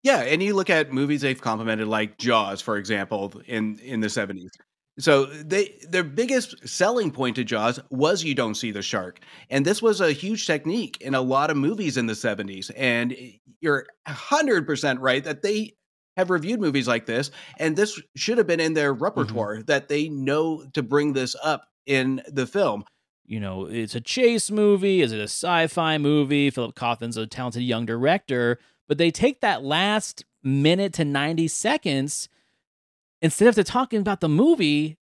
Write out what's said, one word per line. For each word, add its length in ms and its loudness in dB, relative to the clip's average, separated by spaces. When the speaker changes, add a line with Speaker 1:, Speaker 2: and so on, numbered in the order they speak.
Speaker 1:
Yeah, 200 4
and 200 2
you 140 0
look 140 0
at 240 2
movies 280 0
they've 200 -2
complimented, 460 -2
like 300 -2
Jaws, 440 0
for 160 -4
example, 560 -4
in, 320 -4
in 200 -6
the 100 -2
seventies. 420 -6
So 280 4
they, 500 -4
their 140 0
biggest 640 -2
selling 440 0
point 240 -2
to 80 -2
Jaws 360 0
was 340 0
you 120 -2
don't 200 0
see 160 -6
the 100 -8
shark. 380 -6
And 160 2
this 160 0
was 200 2
a 100 4
huge 360 -4
technique 540 -2
in 140 -2
a 60 2
lot 280 2
of 80 0
movies 400 0
in 80 0
the 100 -2
seventies. 560 -6
And 440 0
you're 260 0
a 80 -10
hundred 520 0
percent 360 -2
right 220 2
that 180 -8
they 320 -2
have 120 0
reviewed 300 0
movies 260 0
like 200 0
this, 260 -2
and 180 0
this 240 0
should 200 0
have 100 4
been 120 0
in 140 0
their 200 2
repertoire, 600 -2
Speaker 2:
Mm-hmm. 120 -12
Speaker 1:
that 200 2
they 220 0
know 640 -2
to 100 -2
bring 300 2
this 280 -2
up 240 -2
in 420 0
the 180 -2
film. 380 0
Speaker 2:
You 140 -8
know, 280 -6
it's 280 -6
a 60 -4
chase 500 2
movie. 500 4
Is 120 2
it 60 -4
a 40 -4
sci-fi 720 0
movie? 520 2
Philip 260 -4
Kaufman's 400 -4
a 100 -4
talented 380 -6
young 220 -2
director, 760 0
but 120 -2
they 140 4
take 280 0
that 240 0
last 640 -2
minute 500 2
to 120 0
ninety 420 0
seconds, 800 -2
instead 260 4
of 80 6
to 80 4
talking 380 0
about 180 -2
the 80 0
movie 760 4